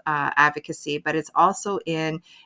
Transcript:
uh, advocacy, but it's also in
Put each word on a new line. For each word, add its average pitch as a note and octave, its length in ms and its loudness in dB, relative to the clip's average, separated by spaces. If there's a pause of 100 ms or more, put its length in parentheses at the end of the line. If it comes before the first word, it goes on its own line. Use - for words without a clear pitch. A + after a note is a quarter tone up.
uh, D3 300 0
advocacy, D3 600 0
but D3+ 180 -4
it's D#3 200 -2
also G3 500 2
in D#3+ 380 -4 (240)